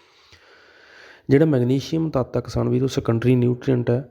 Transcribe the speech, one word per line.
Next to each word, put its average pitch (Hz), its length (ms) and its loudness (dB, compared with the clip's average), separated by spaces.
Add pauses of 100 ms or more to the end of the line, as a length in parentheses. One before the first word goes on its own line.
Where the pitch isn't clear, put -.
(1300)
ਜਿਹੜਾ 139 160 6
ਮੈਗਨੀਸ਼ੀਅਮ 139 680 0
ਤੱਤ 127 260 -4
ਆ 127 40 -2
ਕਿਸਾਨ 120 280 -4
ਵੀਰੋ, 123 180 0
ਸੈਕੰਡਰੀ 120 500 0
ਨਿਊਟ੍ਰੀਐਂਟ 123 540 0
ਹੈ, 131 200 -2